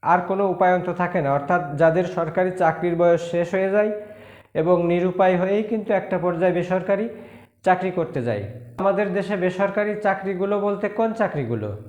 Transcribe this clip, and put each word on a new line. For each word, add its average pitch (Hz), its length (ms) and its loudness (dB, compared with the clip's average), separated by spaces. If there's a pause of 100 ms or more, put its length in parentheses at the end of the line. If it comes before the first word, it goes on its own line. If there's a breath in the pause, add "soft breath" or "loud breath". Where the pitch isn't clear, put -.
আর 175 160 4
কোনো 190 300 0
উপায়ন্ত 180 420 2
থাকে 175 320 -2
না, 139 100 2
অর্থাৎ 147 440 0
যাদের 165 280 4
সরকারি 175 460 -2
চাকরির 170 460 0
বয়স 170 340 4
শেষ 170 240 -2
হয়ে 190 160 0
যায় 208 220 2 (640 loud breath)
এবং 170 320 2
নিরুপায় 180 500 2
হয়েই 190 260 0
কিন্তু 214 300 -4
একটা 185 260 0
পর্যায়ে 175 340 0
বেসরকারি 185 560 -2 (560 loud breath)
চাকরি 185 260 2
করতে 160 320 -4
যায়। 110 200 -2 (360)
আমাদের 190 360 0
দেশে 196 220 -2
বেসরকারি 196 680 -2
চাকরিগুলো 196 580 -2
বলতে 202 280 -2
কোন 226 240 -2
চাকরিগুলো? 117 640 -2 (120)